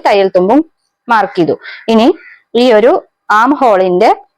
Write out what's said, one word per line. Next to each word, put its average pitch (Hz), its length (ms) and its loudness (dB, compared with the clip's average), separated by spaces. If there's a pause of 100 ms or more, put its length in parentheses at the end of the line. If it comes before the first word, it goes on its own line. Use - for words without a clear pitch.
തയ്യൽ 202 220 0
തുമ്പും 196 300 0 (500)
മാർക്ക് 214 300 -2
ചെയ്തു. 165 160 -2 (340)
ഇനി 226 200 2 (460)
ഈ 240 180 0
ഒരു 214 180 4 (400)
ആം 226 300 2
ഹോളിന്റെ 190 500 0 (280)